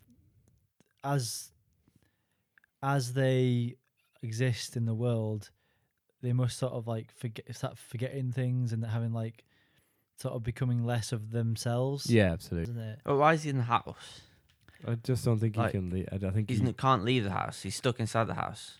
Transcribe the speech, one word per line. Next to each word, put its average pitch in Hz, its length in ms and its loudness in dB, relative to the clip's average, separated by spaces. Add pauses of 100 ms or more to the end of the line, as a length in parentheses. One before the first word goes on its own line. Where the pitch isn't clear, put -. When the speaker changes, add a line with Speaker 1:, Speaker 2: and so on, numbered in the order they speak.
(1040)
Speaker 1:
as, 139 460 -2 (1300)
as 135 320 0
they 127 640 4 (460)
exist 117 560 -2
in 117 80 0
the 113 80 0
world, 110 560 -2 (720)
they 123 120 0
must 123 240 0
sort 127 160 -4
of, 117 140 -6
like, 113 260 -6
forget, - 420 -10
start 127 220 -6
forgetting 127 540 -6
things 123 420 0
and 113 120 -2
having, 113 280 -2
like, 113 300 -6 (720)
sort 127 160 -6
of 123 100 -4
becoming 120 420 0
less 117 260 0
of 110 200 -6
themselves. 120 800 0
Speaker 2:
Yeah, 104 240 8
absolutely. 85 400 -4
Speaker 1:
Isn't 117 100 -8
it? 110 200 -10
Speaker 3:
But 139 140 2
why 151 160 8
is 156 100 0
he 151 60 -4
in 135 80 0
the 123 60 2
house? - 580 -2 (680)
Speaker 2:
I 117 80 0
just 117 300 -2
don't 117 140 4
think 110 180 0
Speaker 3:
Like, 113 160 2
Speaker 2:
he - 60 0
can 90 100 -2
leave. 92 220 -2
I 98 60 -4
don't 95 160 -2
think 107 160 0
Speaker 3:
he's 104 100 0
Speaker 2:
he 123 80 4
Speaker 3:
n-, 113 60 0
can't 131 300 4
leave 123 220 4
the 98 60 -2
house. - 300 -4
He's 95 140 -6
stuck - 240 0
inside 113 260 0
the - 100 -4
house. - 440 -8